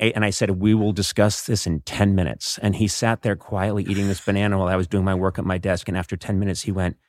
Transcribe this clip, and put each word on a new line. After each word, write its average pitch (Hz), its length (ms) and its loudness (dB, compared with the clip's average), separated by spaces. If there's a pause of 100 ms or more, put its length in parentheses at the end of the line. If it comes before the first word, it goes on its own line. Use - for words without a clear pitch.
ate, 113 120 2
and 107 120 0
I 104 40 2
said, 98 200 0 (100)
"We 107 140 4
will 107 180 4
discuss 101 540 0
this 113 200 -2
in 80 160 0
ten 101 340 2
minutes." 80 460 -2
And 101 140 2
he 107 140 2
sat 113 320 -2
there 101 160 0
quietly 101 500 -2
eating 101 220 0
this 98 100 -2
banana 101 380 0
while 95 100 0
I 92 80 2
was 92 120 0
doing 98 180 0
my 95 100 2
work 92 240 -2
at 101 60 -4
my 95 120 0
desk. 90 300 -2
And 92 100 -4
after 90 200 -6
ten 98 200 -4
minutes, 98 260 -2
he - 100 -4
went, 90 240 -2 (120)